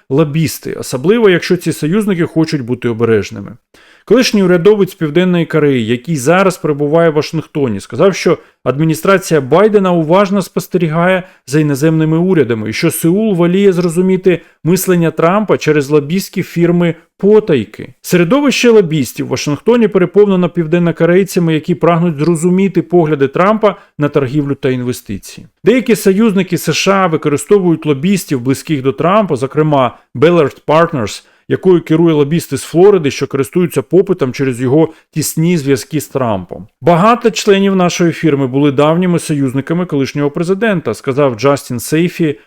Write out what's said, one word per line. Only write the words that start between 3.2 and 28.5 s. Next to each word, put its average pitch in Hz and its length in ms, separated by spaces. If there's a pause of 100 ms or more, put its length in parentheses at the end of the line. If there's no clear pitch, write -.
Колишній 214 380
урядовець 185 500
Південної 170 520
Кореї, 143 420
який 127 280
зараз 170 420
перебуває 151 520
в 151 40
Вашингтоні, 143 640
сказав, 165 360
що 170 220 (260)
адміністрація 160 800
Байдена 190 500
уважно 180 500
спостерігає 175 800 (240)
за 135 120
іноземними 156 580
урядами 123 520
і 107 40
що 165 180
Сеул 202 420
воліє 180 400
зрозуміти 180 680 (220)
мислення 175 480
Трампа 175 460
через 147 320
лобістські 151 540
фірми 170 520 (220)
потайки. 190 840
Середовище 240 680
лобістів 160 560
в 123 40
Вашингтоні 147 580
переповнено 185 600
південнокорейцями, 170 1040
які 156 220
прагнуть 170 420
зрозуміти 175 640
погляди 156 460
Трампа 202 480 (220)
на 147 120
торгівлю 139 460
та 135 140
інвестиції. 123 800 (160)
Деякі 233 320
союзники 190 640
С 156 160
Ш - 180
А 196 160
використовують 160 800
лобістів, 151 560
близьких 135 400